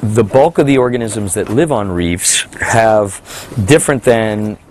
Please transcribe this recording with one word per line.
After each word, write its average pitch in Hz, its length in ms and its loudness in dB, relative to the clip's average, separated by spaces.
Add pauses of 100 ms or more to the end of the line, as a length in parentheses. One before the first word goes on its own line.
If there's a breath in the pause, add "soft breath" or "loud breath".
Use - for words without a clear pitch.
the 110 220 2
bulk 139 340 2
of 156 80 2
the 139 100 2
organisms 117 580 -2
that 101 140 -4
live 147 240 0
on 101 180 -2
reefs 87 520 -2 (180)
have, 110 600 2 (440 loud breath)
different 139 360 2
than 107 560 0 (120)